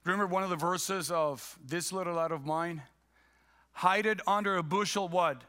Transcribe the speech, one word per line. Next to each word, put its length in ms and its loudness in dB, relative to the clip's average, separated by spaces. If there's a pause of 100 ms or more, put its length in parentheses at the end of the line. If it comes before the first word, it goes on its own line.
Remember 220 2
one 160 0
of 60 -2
the 80 -2
verses 540 -2
of 520 -2
this 300 -4
little 220 -4
light 180 0
of 140 -6
mine? 360 -2 (880)
"Hide 340 2
it 200 2
under 300 2
a 60 2
bushel," 460 0
what? 400 2